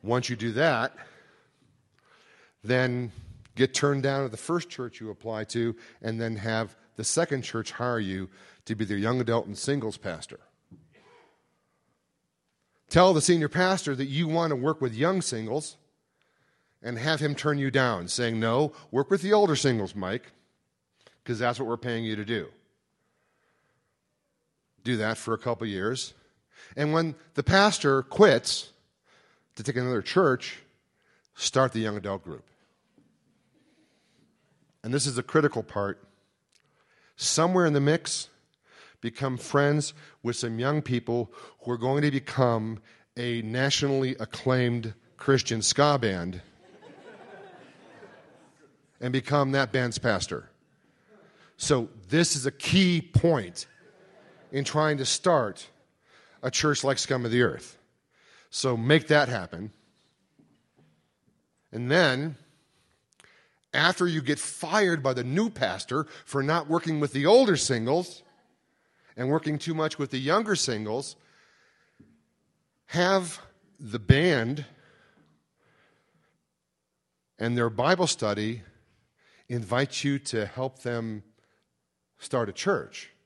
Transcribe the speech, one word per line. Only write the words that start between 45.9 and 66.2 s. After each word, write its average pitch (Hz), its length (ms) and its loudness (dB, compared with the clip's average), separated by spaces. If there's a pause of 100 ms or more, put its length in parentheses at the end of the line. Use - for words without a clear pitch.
band 92 400 -2 (2500)
and 127 100 -2
become 135 400 2
that 135 180 2
band's 123 280 0
pastor. 95 500 -2 (1120)
So 127 320 0 (180)
this 160 280 2
is 131 100 -4
a 139 60 -2
key 180 500 2
point 127 640 0 (840)
in 139 140 -4
trying 151 320 2
to 135 80 -4
start 127 640 0 (720)
a 127 80 -2
church 147 320 0
like 131 160 0
Scum 123 280 -2
of 113 40 -2
the 123 120 4
Earth. - 340 -2 (800)
So 127 220 0
make 135 320 4
that 147 220 4
happen. 98 420 -8 (2000)
And 120 180 -6
then, 147 460 2 (1400)
after 175 340 2
you 160 140 0
get 143 180 -2
fired 170 640 0
by 131 120 0
the 123 100 -4
new 175 240 0
pastor 120 560 -4 (220)